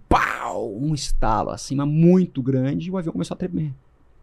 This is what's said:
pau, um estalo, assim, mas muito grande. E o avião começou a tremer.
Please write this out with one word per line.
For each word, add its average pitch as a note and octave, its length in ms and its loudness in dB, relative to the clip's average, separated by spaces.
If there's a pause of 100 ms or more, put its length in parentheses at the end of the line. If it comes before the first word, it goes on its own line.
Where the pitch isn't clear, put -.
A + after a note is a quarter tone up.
pau, A2 680 0
um C#3+ 200 -2
estalo, A2 560 0
assim, - 260 -6
mas C#3+ 120 -2
muito E3+ 540 4
grande. C3+ 460 -2
E F#3 40 -8
o F#3+ 60 -4
avião E3 140 -6
começou - 240 -6
a - 20 -20
tremer. E3 360 -6 (500)